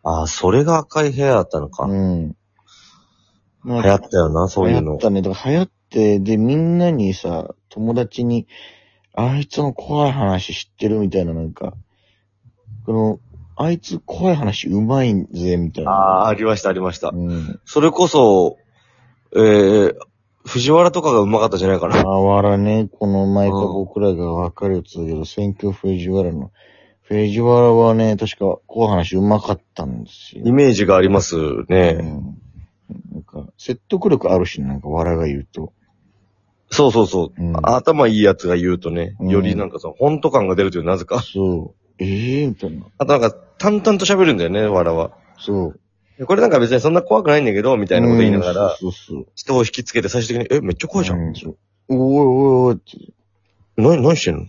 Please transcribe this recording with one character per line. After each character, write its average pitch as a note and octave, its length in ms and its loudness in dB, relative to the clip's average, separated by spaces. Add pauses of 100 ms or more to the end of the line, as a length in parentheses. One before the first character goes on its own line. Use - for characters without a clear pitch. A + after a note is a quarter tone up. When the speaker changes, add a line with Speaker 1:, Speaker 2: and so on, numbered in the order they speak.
Speaker 1:
あ D#2+ 200 -2
あ、 D#2+ 40 -4
そ F#2 240 -2
れ C3+ 120 4
が E3 140 2
赤 D3+ 280 -2
い C#3+ 60 -2
部 C3 100 -4
屋 C#3 140 2
だ G2 60 2
っ E2+ 80 -4
た D#2 100 -6
の C#2+ 100 -8
か。 - 160 -6
Speaker 2:
う G2 80 -4
ん。 F2 420 -2 (1300)
Speaker 1:
流 B2 60 -6
行 G2+ 240 2
っ G2 40 -2
た - 180 -4
よ E2 120 2
な、 E2 180 0
そ F#2+ 160 -2
う F2+ 60 2
い E2+ 80 2
う D#2+ 40 0
の。 - 0 -
Speaker 2:
流 D#2 100 -4
行 D2 40 -4
っ D2+ 40 -12
た A2 100 0
ね。 G2 120 0
だ F#2+ 120 -4
か B2+ 160 -6
ら - 20 0
流 D#3+ 60 2
行 F#3 60 0
っ F#3 60 -6 (200)
て、 G#2 300 2
で、 G#2+ 180 0
み A#2+ 180 0
ん E3 220 0
な F3 140 2
に G2+ 220 0
さ、 E2+ 420 -8 (140)
友 A2+ 240 -4
達 A#2+ 320 -4
に、 A#2+ 220 -2 (680)
あ B2+ 240 -2
い C#3+ 80 -4
つ - 120 -10
の C#3+ 160 -2
怖 D3 340 -2
い C3+ 40 0
話 G2 420 -2
知 - 180 -14
っ - 40 -20
て A2 140 -2
る？ G#2+ 100 0
み G2 100 -2
た F#2+ 100 -2
い F2 60 -2
な、 E2 80 -6
な E2 80 -6
ん D#2+ 120 -10
か、 - 220 -12 (1120)
こ A2+ 80 -4
の、 A2 260 -2 (360)
あ D3+ 140 -2
い E3+ 100 -2
つ - 200 -12
怖 F3+ 320 -2
い E3 40 2
話 - 320 -4
う G2+ 140 0
ま C3 220 0
い A2+ 100 2
ん F#2+ 180 -2
ぜ、 F2 260 -2
み E2+ 140 -2
た - 100 -10
い D#2 40 -6
な。 F2+ 60 -2
Speaker 1:
あ F#2+ 340 4
あ、 - 40 2
あ G#2 40 0
り G#2 100 -4
ま A2 140 2
し - 40 -10
た、 G2 80 -2
あ F#2 40 0
り F#2 60 -4
ま F#2 120 -4
し - 80 -14
た。 E2 100 -6
Speaker 2:
う - 60 -8
ん。 E2+ 500 -6
Speaker 1:
そ - 160 0
れ D#3+ 100 4
こ F3+ 160 0
そ、 G2+ 500 4 (760)
え G2+ 40 2
ー、 G#2 560 4 (480)
藤 B2 280 -2
原 F3 200 6
と F3 100 -4
か D3+ 100 0
が A#2 80 4
う G2+ 80 2
ま G#2+ 120 2
か A2 60 2
っ G#2+ 40 0
た G2 80 -2
じ F#2 80 -2
ゃ - 20 2
な F#2+ 80 2
い E2+ 40 -4
か E2+ 80 -2
な。 G2 120 2
Speaker 2:
あ F#2+ 40 2
わ G2 380 2
ら G2+ 160 2
ね、 G#2 340 0
こ G#2 160 -6
の G2 200 0
前 G2+ 220 0
か G2 60 -2
ら G2 120 -2
僕 F#2+ 320 -6
ら G2+ 140 2
が E2+ 200 -4
別 F2 340 -6
れ F#2+ 80 -2
を F2 60 -4
続 E2+ 240 -12
け D#2+ 60 -6
る、 D#2 80 -6
Speaker 1:
う - 20 -8
ん。 D#2 40 -8
Speaker 2:
選 G2+ 260 -6
挙 G2 200 -6
藤 F#2 380 -6
原 F#2 240 -2
の。 D2+ 180 -10 (520)
藤 G#2 380 -2
原 A#2+ 320 4
は A2+ 200 4
ね、 A2 240 2
確 G#2+ 200 -4
か F#2+ 280 -2
怖 A2+ 220 -2
い - 20 0
話 F#2 260 -2
う F#2+ 60 0
ま G#2 180 2
か G#2 140 -6
っ - 80 -8 (140)
た D#2+ 100 -10
ん A#1+ 180 -10
で - 80 -20
す - 260 -20
よ。 - 80 -14
Speaker 1:
イ A#2+ 60 2
メ C#3 180 6
ー - 40 4
ジ G2 120 0
が F#2+ 120 4
あ F#2 40 6
り F#2+ 80 4
ま F#2+ 120 4
す E2+ 160 -6 (320)
ね。 F2 300 4
Speaker 2:
う E2 40 -6
ん。 D2+ 360 -10 (760)
な - 60 -14
ん - 40 -18
か、 - 240 -16 (100)
説 - 300 -10
得 F#3+ 220 -2
力 F2+ 220 2
あ F#2 60 4
る F2+ 80 2
し、 - 160 -10
な C2+ 120 -6
ん C#2 80 -10
か、 C#2 80 -12
わ E2 140 -2
ら E2+ 120 0
が E2 120 -2
言 C#2+ 120 -6
う C#2 120 -14
と。 - 220 -14 (960)
Speaker 1:
そ D3 160 4
う A#2 40 4
そ A2 120 4
う F#2+ 40 2
そ F2 300 -4
う。 F2 40 -8
Speaker 2:
う E2+ 100 -2
ん。 - 20 -4 (100)
Speaker 1:
頭 B2+ 440 2
い A2 60 2
い G#2+ 100 2
や G2 120 6
つ F#2 120 -8
が F2 100 0
言 F2+ 160 0
う F2 60 -4
と E2+ 100 -8
ね、 E2+ 300 -6
Speaker 2:
う F#2+ 60 -8
ん。 F#2 40 -2
Speaker 1:
よ G2 120 2
り F2+ 140 -2
な G2+ 100 -4
ん F2 40 -12
か - 100 -12
そ E2 100 -12
の、 - 40 -14
本 D3 280 0
当 D#3+ 100 0
感 A2 160 2
が F#2 80 0
出 G2 80 2
る F#2 80 0
と F2+ 60 -6
い E2+ 40 -4
う、 - 20 -10
な F2+ 140 0
ぜ F2 80 -8
か。 A#2+ 160 -4
Speaker 2:
そ F#2 560 -4
う。 - 60 -20 (160)
「え A2 420 -4
え D3 40 -2
ー？」 C3 40 -2
み G#2 60 -6
た - 120 -10
い D#2 40 -8
な。 F#2 140 -14 (120)
Speaker 1:
あ C#3 80 -2
と C#3+ 120 2
な A#2 80 2
ん G#2+ 60 2
か、 - 40 -18 (240)
淡 G#3 240 0
々 G#3 160 2
と - 60 -4
喋 F#3+ 200 4
る D3 80 4
ん G2+ 40 0
だ E2+ 80 -2
よ E2 40 -2
ね、 G#2 160 -2
わ F#2+ 180 2
ら E2+ 100 0
は。 E2 180 -4 (260)
Speaker 2:
そ G2 300 -4
う。 - 120 -12 (380)
Speaker 1:
で、 C3 100 -10
「こ F#3+ 80 2
れ G#3+ 60 2
な A#3+ 60 4
ん - 20 4
か D3 100 4
別 A#2+ 140 2
に A#2+ 80 2
そ C#3+ 80 2
ん E3 40 2
な F3 100 2
怖 A2 180 2
く E3 80 0
な D3 80 4
い D3 60 2
ん - 20 -2
だ G#2+ 80 0
け G2+ 80 0
ど」 B2+ 160 2
み G2+ 100 -2
た A2 100 2
い A#2 40 2
な A#2+ 60 4
こ A#2 60 4
と A#2 60 4
言 A2 100 4
い - 20 2
な G2 80 2
が F2+ 140 -2
ら、 G2+ 120 0
Speaker 2:
う - 20 0
ん、 - 100 0
そ F#2 100 -8
う F2+ 40 -4
そ - 240 -16
う - 20 -10
そ - 40 -10
う。 - 140 -18
Speaker 1:
人 - 220 -4
を - 20 4
引 A2+ 60 2
き - 180 -10
つ - 80 -14
け A#2+ 100 0
て、 G2 80 -6
最 A#2+ 140 -4
終 A#2 160 -6
的 A#2 120 -6
に、 C#3+ 60 2
「え、 D3+ 40 0
め F2+ 120 -4
っ - 20 -4
ち - 100 -10
ゃ - 20 -14
怖 F#2+ 160 -2
い - 20 -2
じ F#2 60 -6
ゃ F2 40 -2
ん」 E2+ 60 -4
Speaker 2:
う D#2+ 100 -4
ん、 - 40 -12
そ D#2 160 -14
う。 - 60 -20 (320)
「お C3 40 0
い B2+ 40 0
お C3 760 4
い - 0 -
お - 0 -
い」 - 40 0
っ - 20 -14
て。 - 360 -20 (640)
Speaker 1:
「何、 C#3 240 4
何 D3+ 160 4
し - 60 -6
て F2 80 0
ん D2 60 -4
の？」 C2 120 -10